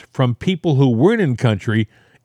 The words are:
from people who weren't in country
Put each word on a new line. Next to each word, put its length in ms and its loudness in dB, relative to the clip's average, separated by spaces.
from 240 -2
people 400 -2
who 140 4
weren't 320 2
in 160 -2
country 500 -2